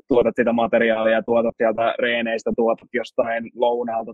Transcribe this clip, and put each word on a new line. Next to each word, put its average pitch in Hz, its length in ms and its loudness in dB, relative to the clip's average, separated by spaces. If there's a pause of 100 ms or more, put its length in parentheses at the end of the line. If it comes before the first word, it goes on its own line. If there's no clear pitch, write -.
tuotat 113 280 2
sitä 117 180 2
materiaalia, 113 720 2
tuotat 117 340 0
sieltä 113 420 0
reeneistä, 117 560 -2
tuotat 113 380 -2
jostain 117 600 -4
lounaalta 117 580 -2